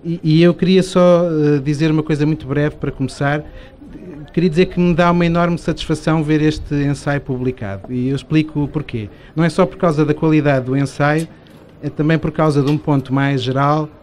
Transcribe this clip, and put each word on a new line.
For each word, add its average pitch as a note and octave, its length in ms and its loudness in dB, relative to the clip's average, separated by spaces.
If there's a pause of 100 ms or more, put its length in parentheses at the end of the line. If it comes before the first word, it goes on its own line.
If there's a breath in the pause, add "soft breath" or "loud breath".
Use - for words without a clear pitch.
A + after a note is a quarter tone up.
E, E3+ 160 -4
e D#3+ 220 4
eu F3 100 6
queria F3+ 300 2
só, F3+ 440 4
eh, D3 360 2
dizer D3+ 260 0
uma D#3 140 2
coisa D3+ 240 0
muito D3+ 180 -2
breve D3 300 -2
para C#3+ 160 -6
começar. C#3+ 540 -4 (880 loud breath)
Queria F3 180 2
dizer F3 160 2
que F#3 140 -4
me F3 120 4
dá F3 200 4
uma F3 120 2
enorme E3+ 320 2
satisfação D#3+ 680 -2
ver D3+ 180 2
este D3+ 320 -2
ensaio C#3+ 460 -2
publicado. B2+ 720 -6
E B2+ 160 -2
eu C#3 80 -2
explico D3+ 480 -2
o - 20 -4
porquê. B2 420 -8 (280 loud breath)
Não D#3+ 80 2
é E3+ 40 2
só F3+ 160 2
por F3 120 -6
causa D#3 280 2
da D3 80 0
qualidade D3 540 2
do C3 100 -2
ensaio, D3 520 -2 (520 loud breath)
é D3 80 -8
também D#3 300 0
por D#3 140 -4
causa D3+ 320 2
de C3+ 40 0
um D3+ 80 2
ponto C#3 380 -2
mais C#3 280 0
geral. C#3+ 460 0 (140)